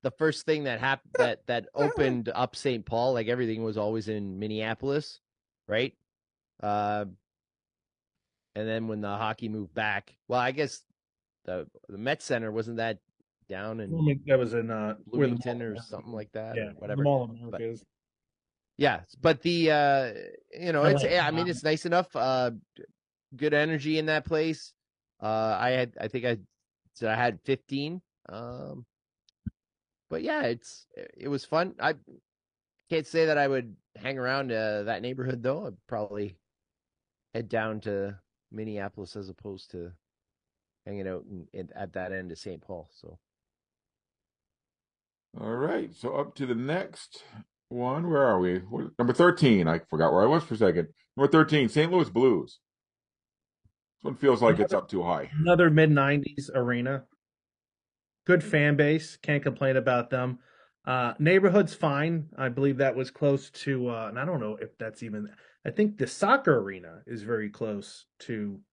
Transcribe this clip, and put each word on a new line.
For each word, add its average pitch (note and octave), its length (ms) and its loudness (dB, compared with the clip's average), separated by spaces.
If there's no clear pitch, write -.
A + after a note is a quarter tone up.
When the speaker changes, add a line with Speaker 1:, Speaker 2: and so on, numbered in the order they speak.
Speaker 1:
the B2+ 100 -4
first - 340 -2
thing D3+ 180 0
that A#2+ 160 -4
hap-, C3+ 300 -2
Speaker 2:
<laughs> - 80 -4
Speaker 1:
that, A#2+ 300 0
that A#2 280 -2
opened C3 580 0
up B2 220 -4
Saint A#2+ 300 -4
Paul. B2 280 0
Like, A2+ 140 -2
everything A#2 360 -2
was A2 140 -4
always G#2+ 300 -2
in G2+ 320 -6
Minneapolis, A2 800 -4
right? A2+ 260 -2
Uh, G#2 420 -2
and G#2+ 120 -6
then A2+ 200 -4
when G#2+ 140 -6
the G#2 160 -6
hockey A2 320 -4
moved G#2+ 240 -8
back, G#2+ 420 -4
well, B2 100 0
I B2+ 120 0
guess C#3 320 -6
the, F2+ 240 -8
the G2 80 -14
Met C3 260 -4
Center, A2+ 280 -4
wasn't A2+ 260 -6
that A2+ 220 -4
down A2+ 320 -8
in G#2 100 -8
Speaker 3:
Well, D#3+ 120 0
I - 20 4
mean, C#3 200 2
that C3+ 140 4
was A#2 140 -2
in, A2+ 180 -2
uh, G#2+ 320 -4
where B2+ 240 0
the A#2+ 80 0
Speaker 1:
Bloomington A#2+ 220 -6
Speaker 3:
Mall A#2+ 60 -8
Speaker 1:
or - 20 -8
Speaker 3:
of A2 60 -8
America A2+ 180 -12
Speaker 1:
something A#2 240 -14
like G#2+ 180 -12
that, A2 240 -10
Speaker 3:
Yeah, A2 140 -6
Speaker 1:
or G2+ 80 -16
whatever. G#2 220 -6
Speaker 3:
the C#3+ 40 2
Mall C#3 220 2
of A2+ 40 -12
Speaker 1:
But G2 60 -8
Speaker 3:
America A2+ 160 -6
is. A2+ 100 -16
Speaker 1:
yeah, B2 240 2
but D#3+ 200 4
the, E3 300 2
uh, C#3 420 4
you F3 140 -4
know, D3 140 2
it's, C#3 180 6
Speaker 3:
L - 60 2
A. E3 40 2
Speaker 1:
yeah, E3+ 140 4
I D3+ 40 0
mean, E3 160 0
it's E3 160 -4
nice D#3 220 0
enough. F3 300 0
Uh, B2+ 360 2
good D3 180 0
energy D#3 460 0
in D#3 80 -2
that D#3 180 0
place. D#3+ 480 -2
Uh, A2 380 0
I B2 120 2
had, B2+ 280 0
I G#2+ 80 -6
think B2 180 -6
I A#2 120 0
said A2+ 160 -4
I A2 60 0
had A#2 280 0
fifteen. C#3 580 -4
Um, B2 560 -14
but - 140 -6
yeah, D4+ 200 -2
it's, - 420 -6
it - 100 -12
was C#3+ 180 -4
fun. E3+ 340 -2
I D3+ 160 -2
can't D#3+ 180 -2
say D#3+ 180 2
that D#3 120 2
I C#3+ 100 4
would B2 280 -2
hang C3 220 -8
around, C3 340 -2
uh, G#2+ 320 -2
that G2+ 180 -4
neighborhood, B2+ 420 -4
though. D3 240 -2
I'd F#2+ 100 -12
probably G#2 500 -6
head A2+ 160 -8
down A2 320 -4
to G2+ 360 -6
Minneapolis G#2 640 -10
as G2 140 -12
opposed F#2+ 420 -16
to F2 200 -12
hanging G2+ 220 -8
out F#2 220 -8
in, F2+ 240 -16
in, F#2 220 -12
at F#2 180 -12
that F#2 180 -8
end F#2 200 -8
of E2 60 -12
Saint F2 240 -14
Paul, E2 320 -14
so. D#2+ 240 -20
Speaker 4:
All A2 160 -8
right, D3 380 -4
so C3+ 220 -8
up C#3+ 200 -6
to C#3 100 -6
the B2 100 -2
next D3+ 680 -6
one. C3 400 -4
Where C#3+ 140 4
are G#2+ 160 6
we? F2+ 200 2
What, G2 380 -8
number A#2+ 160 4
thirteen. C#3+ 540 6
I E2 120 2
forgot D#2 240 4
where F#2 100 6
I A2+ 40 8
was D#3+ 160 4
for - 100 -8
a G#2+ 40 -6
second. F2 300 4
Number C3+ 120 4
thirteen, D#3 380 6
Saint D3+ 240 2
Louis E3 180 2
Blues. G#2 500 2
This - 60 -20
one C3+ 100 -4
feels B2 260 4
like G#2+ 180 6
it's G#2 120 4
Speaker 3:
Another C#3+ 120 2
Speaker 4:
up - 60 -18
too F2+ 140 -2
high. D#2+ 260 -2
Speaker 3:
another E3+ 280 8
mid-nineties C#3+ 840 4
arena. B2 480 -2
Good F3 180 4
fan D3 340 4
base. D3+ 400 2
Can't C#3+ 260 -2
complain C3+ 320 0
about B2 340 2
them. B2+ 300 -4
Uh, B2+ 340 -2
neighborhood's F#3 540 4
fine. D#3 640 -2
I C3+ 120 -2
believe C3+ 280 0
that C3+ 180 2
was B2+ 160 -6
close C#3 400 0
to, B2+ 380 -4
uh, A2+ 180 -6
and G#2+ 120 -8
I C3+ 60 -4
don't E3+ 140 -2
know G#2+ 220 -4
if - 160 -12
that's A2 260 -10
even, G#2 240 -8
I - 60 -4
think G#3 260 0
the C3 100 0
soccer G3+ 520 4
arena F2 480 -8
is A2+ 160 -10
very G#2+ 260 -4
close G#2 560 -10
to A2 380 -8